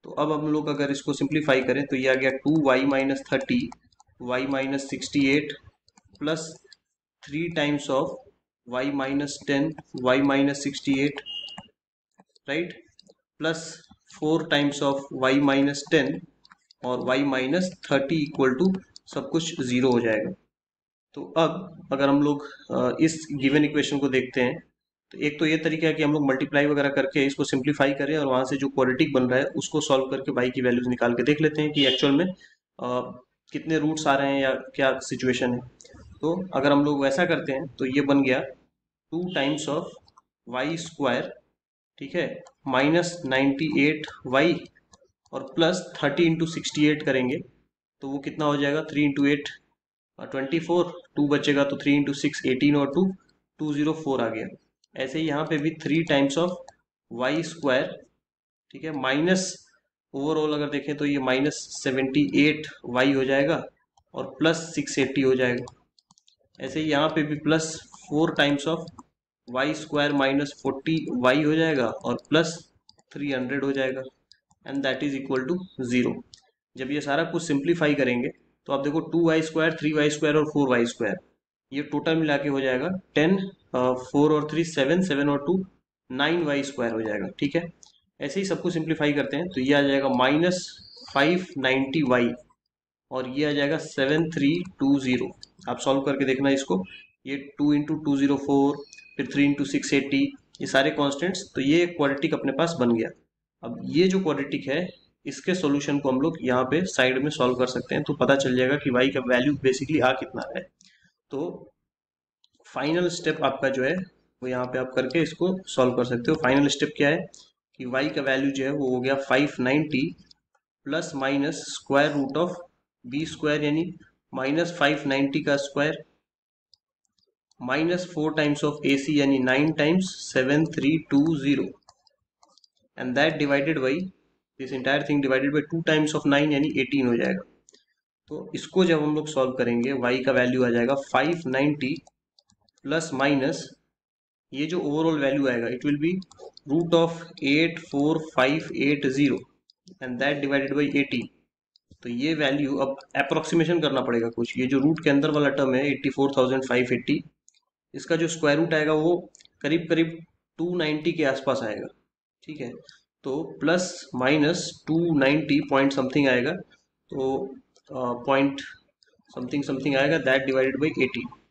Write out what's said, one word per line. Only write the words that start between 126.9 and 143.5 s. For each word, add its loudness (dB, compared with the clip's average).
minus 0
four 0
times 2
of -2
A 4
C 0
यानी 4
नाइन 2
times 2
सेवन 2
थ्री 0
टू 4
ज़ीरो 0
and -4
that 2
divided 2
by 2
this -8
entire 0
thing 2
divided 2
by 2
two -2
times 2
of -6
nine 4
यानी 2
एटीन 0
हो 4
जाएगा। 0
तो -12
इसको 0
जब 4
हम 0
लोग -2
solve 0
करेंगे 2
वाई 2
का 2
value 4
आ 2
जाएगा 2
five 0
ninety 0
plus -2
minus 0